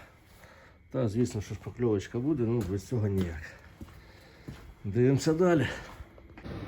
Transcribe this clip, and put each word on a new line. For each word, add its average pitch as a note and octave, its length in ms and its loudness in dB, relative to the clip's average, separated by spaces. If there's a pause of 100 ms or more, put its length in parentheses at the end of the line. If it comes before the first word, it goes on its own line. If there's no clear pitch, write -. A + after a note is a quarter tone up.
(920)
Та, C3 160 0
звісно, A2+ 340 0
що G#2+ 140 -8
шпакльовочка A2+ 640 -2
буде, C3+ 240 0
ну, A#2 260 2
без G2 180 -4
цього G#2+ 200 0
ніяк. F2+ 340 0 (1400)
Дивимося C3 500 4
далі. E3+ 340 4 (1000)